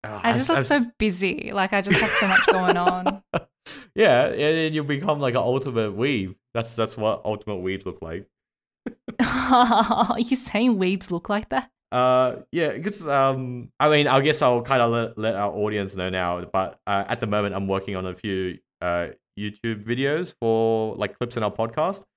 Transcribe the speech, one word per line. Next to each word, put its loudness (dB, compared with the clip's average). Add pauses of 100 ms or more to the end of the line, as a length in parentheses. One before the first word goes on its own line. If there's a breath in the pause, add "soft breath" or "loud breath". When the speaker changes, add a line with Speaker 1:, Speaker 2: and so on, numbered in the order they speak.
Speaker 1:
uh, -10
Speaker 2:
I 4
Speaker 1:
I 4
Speaker 2:
just 2
Speaker 1:
s-, -4
Speaker 2:
look 4
Speaker 1:
I 4
Speaker 2:
so 4
Speaker 1:
s- 2 (100)
Speaker 2:
busy. -2
Like, 0
I 2
just 2
have 0
so 0
much 4
going 4
on. 0
Speaker 1:
<laughs> -10 (640 loud breath)
Yeah, 6
and -4
then 2
you'll -2
become, -2
like, 0
an 2
ultimate 0
weave. -2 (180)
That's, -6
that's -2
what -2
ultimate -6
weaves -4
look -10
like. -10 (580)
Speaker 2:
<laughs> -14
You 2
saying 0
weebs -2
look -6
like -4
that? -4 (200)
Speaker 1:
Uh, 4 (160)
yeah, -2
'cause, -8
um, 0
I 4
mean, 6
I 4
guess 2
I'll 4
kinda 4
let, 0
let -2
our -2
audience -2
know -2
now, -2
but, -2
uh, -2
at -4
the -4
moment 0
I'm -4
working -4
on -6
a -6
few, -6 (220)
uh, -2 (300)
YouTube -6
videos -2
for, 0
like, -6
clips -6
in -2
our 0
podcast -4 (120)